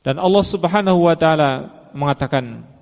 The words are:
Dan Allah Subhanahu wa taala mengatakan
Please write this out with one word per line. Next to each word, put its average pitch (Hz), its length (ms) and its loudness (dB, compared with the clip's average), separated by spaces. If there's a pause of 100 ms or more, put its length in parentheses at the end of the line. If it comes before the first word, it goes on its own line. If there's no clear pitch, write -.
Dan 135 160 -4
Allah 190 240 2
Subhanahu 185 640 0
wa 170 80 4
taala 156 560 0 (240)
mengatakan 135 720 -4 (160)